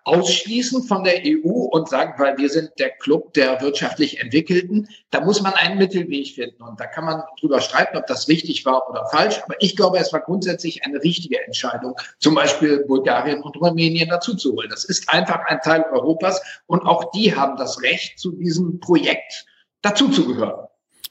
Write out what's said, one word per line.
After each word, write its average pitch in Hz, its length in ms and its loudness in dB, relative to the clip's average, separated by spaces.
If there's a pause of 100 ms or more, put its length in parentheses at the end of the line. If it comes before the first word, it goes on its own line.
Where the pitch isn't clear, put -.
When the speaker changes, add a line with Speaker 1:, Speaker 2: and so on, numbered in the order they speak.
Speaker 1:
ausschließen 226 800 2
von 190 180 0
der 185 220 2
E 156 180 4
U 202 220 0
und 160 240 0
sagen, 131 300 0
weil 139 200 2
wir 143 100 2
sind 156 300 0
der 131 120 0
Club - 420 0
der 131 280 4
wirtschaftlich 139 600 -2
Entwickelten? 180 680 0 (220)
Da - 100 0
muss 196 220 2
man 190 120 0
einen 180 240 2
Mittelweg 165 500 0
finden. 120 340 -10
Und 117 160 -18
da 120 80 -10
kann - 180 -10
man 160 180 -4 (180)
drüber 139 200 2
streiten, 165 360 0
ob 147 100 -6
das 123 220 -4
richtig 160 380 2
war 131 220 2
oder 110 220 -6
falsch. 208 320 2
Aber - 180 -10
ich 196 140 0
glaube, 185 240 4
es - 140 0
war 156 80 0
grundsätzlich 175 640 -4
eine 143 180 -6
richtige 170 420 -2
Entscheidung, 127 520 -6 (240)
zum 151 160 4
Beispiel 143 500 2
Bulgarien 135 560 0
und 143 180 -12
Rumänien 165 480 2
dazu 175 280 -2
zu 131 160 -2
holen. 110 180 -6
Das - 140 -10
ist - 240 -4
einfach 170 380 2
ein 160 180 0
Teil 160 260 4
Europas 160 500 0 (260)
und 165 160 0
auch 170 280 0
die 196 240 2
haben 135 220 0
das 127 260 -6
Recht, - 380 -4
zu 185 100 -4
diesem 170 480 -2
Projekt - 680 0 (340)
dazuzugehören. 131 720 2
Speaker 2:
Da - 140 -14 (420)